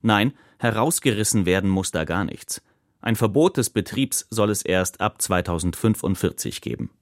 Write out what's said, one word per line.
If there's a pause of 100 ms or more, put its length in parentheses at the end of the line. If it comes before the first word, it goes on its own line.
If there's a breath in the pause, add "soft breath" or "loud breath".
Nein, (260 soft breath)
herausgerissen
werden
muss
da
gar
nichts. (400)
Ein
Verbot
des
Betriebs
soll
es
erst
ab
zweitausendfünfundvierzig
geben. (120)